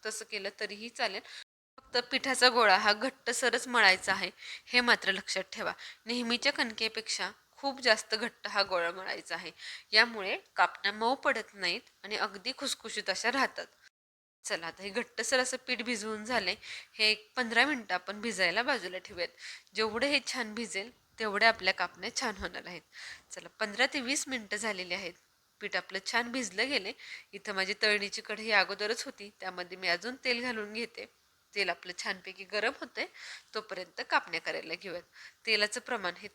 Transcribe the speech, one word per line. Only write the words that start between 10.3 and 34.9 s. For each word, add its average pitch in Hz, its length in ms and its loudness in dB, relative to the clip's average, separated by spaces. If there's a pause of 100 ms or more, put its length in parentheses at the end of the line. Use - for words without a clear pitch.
कापण्या 196 380 2
मऊ 226 220 2
पडत 226 380 -2
नाहीत 190 280 -2 (220)
आणि 202 120 -6
अगदी 202 420 -4
खुसखुशीत 226 520 -6
अशा 240 220 0
राहतात. - 340 0 (800)
चला, 170 240 -4
आता 185 160 -12
हे 202 60 -8
घट्टसर 233 500 -2
असं 254 180 0 (100)
पीठ 247 140 -2
भिजवून 214 440 -4
झालंय, 214 300 0 (380)
हे 214 160 4
एक 214 260 -2
पंधरा 233 300 4
मिनिटं 233 300 -2
आपण 202 260 -4
भिजायला 190 420 2
बाजूला 185 340 -2
ठेवूयात. 175 300 -6 (480)
जेवढं 220 320 0
हे 285 120 4 (120)
छान 220 220 -4
भिजेल, 220 380 -6 (280)
तेवढ्या 214 280 4
आपल्या 190 260 4
कापण्या 180 460 -4
छान 214 180 -2
होणार 180 280 -8
आहेत. 170 160 -12 (500)
चला, 170 180 -14
पंधरा 214 360 0
ते 285 160 0
वीस 277 260 -2
मिनिटं 214 300 -4
झालेली 190 360 -4
आहेत. 185 200 -6 (460)
पीठ 196 160 -6
आपलं 190 240 -2 (120)
छान 240 200 0
भिजलं 233 380 -2
गेले. 214 240 -2 (380)
इथं 202 220 -10
माझी 190 280 0
तळणीची 208 400 2
कढई 220 280 -8
अगोदरच 202 540 2
होती, 208 260 -12 (100)
त्यामध्ये 180 380 -8
मी 185 100 -2
अजून 185 280 0 (100)
तेल 240 160 0
घालून 220 320 -6
घेते. 226 320 -8 (500)
तेल 196 140 0
आपलं 175 240 -4 (100)
छानपैकी 190 400 -8
गरम 208 360 0
होतंय, 277 260 -8 (480)
तोपर्यंत 190 560 -10
कापण्या 170 320 0
करायला 160 320 -6
घेऊयात. 175 300 -10 (420)